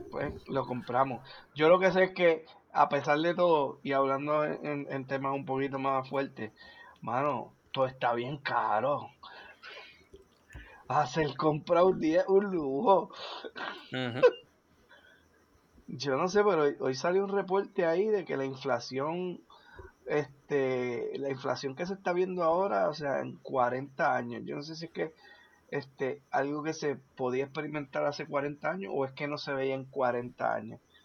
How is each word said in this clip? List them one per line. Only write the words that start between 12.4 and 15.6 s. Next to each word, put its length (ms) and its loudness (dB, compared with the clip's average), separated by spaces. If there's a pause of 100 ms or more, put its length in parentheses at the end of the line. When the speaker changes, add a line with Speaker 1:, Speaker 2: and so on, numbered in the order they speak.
Speaker 1:
lujo. 600 2 (800)
Speaker 2:
Ujú. 300 -2 (1700)